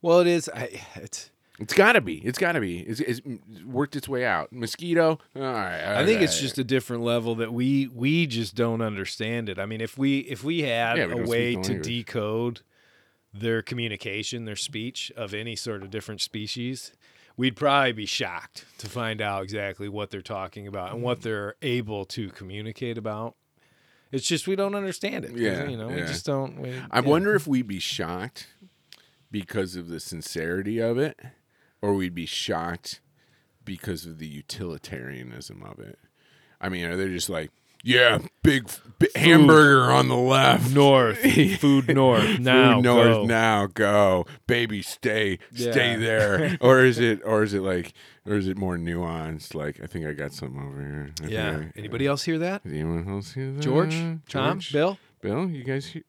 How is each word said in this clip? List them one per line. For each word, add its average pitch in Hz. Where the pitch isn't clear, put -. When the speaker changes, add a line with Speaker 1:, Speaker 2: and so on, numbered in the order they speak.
Speaker 1:
Well, 170
it 175
is. 175
I, 120
it's -
Speaker 2:
It's 107
gotta 214
be. 82
It's 123
gotta 170
be. 87
It's, 113
it's 123
worked 135
its 131
way 127
out. 90
Mosquito. 160
All 135
right. 98
Speaker 1:
I 143
think 214
it's -
Speaker 2:
Okay. -
Speaker 1:
just 131
a 135
different 120
level 117
that 113
we, 135
we 143
just 113
don't 117
understand 110
it. 92
I 98
mean, 110
if 113
we, 139
if 127
we 165
had 117
Speaker 2:
Yeah, 104
we -
Speaker 1:
a -
Speaker 2:
don't 117
speak 117
Speaker 1:
way 120
Speaker 2:
the 92
Speaker 1:
to 95
Speaker 2:
language. 92
Speaker 1:
decode 117
their 113
communication, 113
their 107
speech -
of 104
any 110
sort 104
of 98
different 104
species, 120
we'd 127
probably 139
be 107
shocked -
to 104
find 110
out 98
exactly 101
what 101
they're 98
talking 98
about 95
and 117
what 123
they're 107
able 110
to 101
communicate 107
about. 107
It's 135
just 170
we 190
don't 196
understand 196
it. -
'Cause, 120
Speaker 2:
Yeah, 95
Speaker 1:
you -
know, 110
we 87
Speaker 2:
yeah. 85
Speaker 1:
just 85
don't. 135
We, 131
Speaker 2:
I -
Speaker 1:
yeah. 127
Speaker 2:
wonder 180
if 165
we'd 127
be 95
shocked 90
because 95
of 85
the 82
sincerity 87
of 117
it, 147
or 101
we'd 92
be 85
shocked 87
because 87
of 80
the 80
utilitarianism 67
of 50
it. -
I -
mean, 90
are 87
they 98
just 87
like, 80
"Yeah, 120
big 135
f-, -
bi- 160
Speaker 1:
Food. -
Speaker 2:
hamburger 151
on 131
the 123
left. 127
Speaker 1:
North. 135
Speaker 2:
<laughs> 226
Speaker 1:
Food 139
north. 123
Speaker 2:
Food 110
Speaker 1:
Now 123
Speaker 2:
north 120
Speaker 1:
go. 110
Speaker 2:
now. 113
Go. 101
Baby, 117
stay. 107
Stay 120
Speaker 1:
Yeah. 113
Speaker 2:
there." 110
Speaker 1:
<laughs> -
Speaker 2:
Or 127
is 120
it, 113
or 107
is 101
it 98
like, 90
or 104
is 95
it 92
more 92
nuanced? 82
Like, 76
I -
think 82
I 76
got 71
something 69
over 69
here. 71
I 80
think 78
Speaker 1:
Yeah. 107
Speaker 2:
I, -
Speaker 1:
Anybody 120
Speaker 2:
I, 139
Speaker 1:
else 139
hear 160
that? 185
Speaker 2:
anyone 82
else 101
hear 135
that? 143
Speaker 1:
George? 156
Tom? 147
Speaker 2:
George? 160
Speaker 1:
Bill? 165
Speaker 2:
Bill, 131
you 139
guys 135
hear? 160